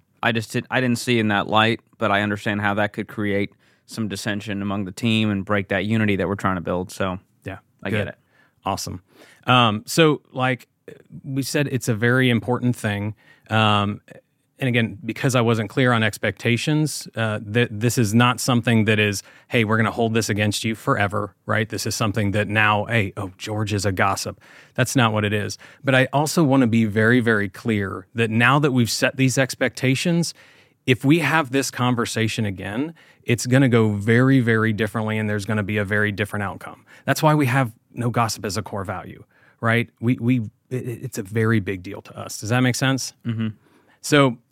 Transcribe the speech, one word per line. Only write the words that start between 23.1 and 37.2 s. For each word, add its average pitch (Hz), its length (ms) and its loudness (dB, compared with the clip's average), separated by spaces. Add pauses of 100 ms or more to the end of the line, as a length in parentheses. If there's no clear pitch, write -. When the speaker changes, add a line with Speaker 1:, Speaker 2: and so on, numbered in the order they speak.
Speaker 2:
oh, 95 180 -6
George 107 380 -4
is 95 100 0
a 101 80 0
gossip." 95 480 -2 (340)
That's 127 220 0
not 117 160 6
what 107 120 0
it 104 80 0
is. 107 260 -4 (260)
But 135 100 2
I 131 180 6
also 151 300 2
wanna 135 260 6
be 113 180 2
very, 110 340 4
very 107 300 0
clear 98 640 -4
that 113 160 0
now 120 280 4
that 147 140 2
we've 123 180 2
set - 280 0
these 131 180 2
expectations, 135 960 0 (540)
if - 180 2
we 147 140 6
have 151 320 0
this 135 200 -2
conversation 113 760 -2
again, 101 480 -6 (300)
it's 120 200 0
gonna 131 240 4
go 113 220 4
very, 117 500 4
very 113 320 2
differently, 110 460 -2
and 107 100 -2
there's 104 160 -4
gonna 107 200 -2
be 107 120 -4
a 104 80 0
very 104 280 0
different 101 320 -4
outcome. - 420 -12 (180)
That's - 180 0